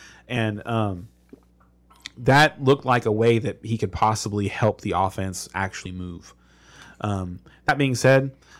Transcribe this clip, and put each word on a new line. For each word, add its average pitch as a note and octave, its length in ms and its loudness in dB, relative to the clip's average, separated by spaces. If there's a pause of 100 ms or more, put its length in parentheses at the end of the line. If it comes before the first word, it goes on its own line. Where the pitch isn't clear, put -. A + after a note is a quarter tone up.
(280)
And, A2 380 -4
um, G#2 420 -4 (1080)
that C#3 440 2
looked C#3 220 2
like B2 220 0
a A2 60 2
way A2+ 260 4
that G#2 260 -6
he A2 140 -4
could G2+ 140 -4
possibly G#2 560 -2
help - 320 0
the G2+ 120 -4
offense F#2+ 600 -4
actually F#2 380 -6
move. F2+ 420 -14 (680)
Um, F#2 380 -4 (280)
that C#3 120 2
being C3+ 160 2
said, C3+ 380 4 (280)